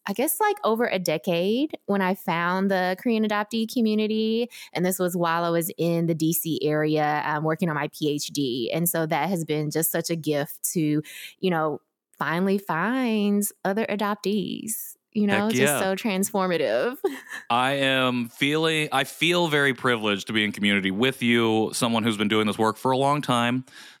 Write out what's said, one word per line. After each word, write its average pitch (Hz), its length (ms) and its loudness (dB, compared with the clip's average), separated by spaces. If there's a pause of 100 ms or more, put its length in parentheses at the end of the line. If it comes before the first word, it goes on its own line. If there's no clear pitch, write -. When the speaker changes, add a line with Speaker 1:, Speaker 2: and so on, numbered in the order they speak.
Speaker 1:
I 202 60 -4
guess, 247 300 -2
like, 415 240 2
over 220 200 2
a 190 140 0
decade 180 880 0
when 202 160 0
I 185 120 2
found 180 560 0
the 185 300 0
Korean 220 260 0
adoptee 214 480 -2
community. 220 760 0 (240)
And 175 120 0
this 185 140 0
was 180 160 0
while 170 300 0
I 170 40 0
was 170 280 0
in 170 300 0
the 170 60 2
D 160 200 0
C 160 280 -2
area, 151 640 0
um, 151 200 -2
working 160 240 0
on 151 60 0
my 143 120 -2
P 151 240 -4
H 147 160 -6
D. 131 460 -4
And 165 140 0
so 165 180 -2
that 156 240 0
has 165 160 -2
been 151 260 -2
just 160 200 -2
such 165 180 -2
a 170 80 -2
gift 147 440 -2 (120)
to, 151 280 0 (380)
you 185 100 0
know, 156 300 0 (400)
finally 175 380 0
find 208 840 0 (200)
other 196 220 0
adoptees. 208 1120 -4 (180)
You 208 120 2
know, 202 180 2
Speaker 2:
Heck 220 60 0
Speaker 1:
just 247 100 2
Speaker 2:
yeah. - 180 2
Speaker 1:
so 190 160 0
transformative. 185 1000 0 (260)
<laughs> - 280 -10
Speaker 2:
I 127 220 2
am 131 560 2
feeling, 151 640 0
I 135 120 2
feel 170 440 2
very 143 280 2
privileged 107 500 0
to 110 80 -4
be 107 100 4
in 107 80 0
community 101 380 2
with 120 320 0
you, 113 500 4
someone 117 300 0
who's 110 160 0
been 107 120 2
doing 110 180 2
this 98 100 -2
work 110 200 2
for - 120 -2
a 131 80 2
long 139 240 2
time, 123 420 0 (380)